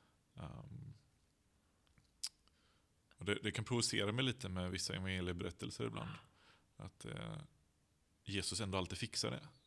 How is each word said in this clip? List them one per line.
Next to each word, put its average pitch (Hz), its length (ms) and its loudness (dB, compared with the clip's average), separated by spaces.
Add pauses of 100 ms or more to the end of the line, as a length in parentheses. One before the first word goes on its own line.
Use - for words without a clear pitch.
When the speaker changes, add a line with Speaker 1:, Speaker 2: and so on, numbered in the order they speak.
(340)
Speaker 1:
Ehm, - 580 -10 (2250)
och - 60 -10
det, 101 180 4
det 104 100 2
kan 110 120 0
provocera 110 480 4
mig 127 120 4
lite 127 240 2
med 90 220 0
vissa 92 240 0
evangelieberättelser 92 920 0
ibland. 113 240 -4 (640)
Speaker 2:
Ja. - 80 -10
Speaker 1:
Att, - 200 -12
eh, 57 320 -6 (880)
Jesus 95 360 0
ändå 98 180 2
alltid 92 200 0
fixar - 320 0
det. - 180 -4 (180)